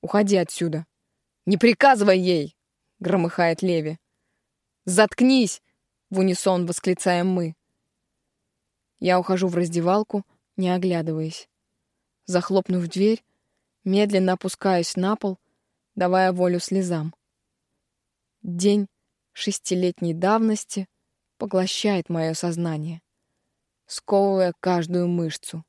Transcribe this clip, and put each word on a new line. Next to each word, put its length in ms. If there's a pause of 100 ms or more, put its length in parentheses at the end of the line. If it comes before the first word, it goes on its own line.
"Уходи 340
отсюда". 500 (600)
"Не 100
приказывай 640
ей!" — 380 (420)
громыхает 640
Леви. 360 (880)
"Заткнись!" — 760 (480)
в 100
унисон 460
восклицаем 640
мы. 260 (1400)
Я 180
ухожу 300
в 80
раздевалку, 720 (320)
не 120
оглядываясь. 760 (800)
Захлопнув 640
дверь, 340 (640)
медленно 460
опускаюсь 640
на 180
пол, 240 (560)
давая 380
волю 260
слезам. 560 (1300)
День 440 (440)
шестилетней 840
давности 760 (500)
поглощает 720
моё 240
сознание, 680 (840)
сковывая 720
каждую 480
мышцу. 600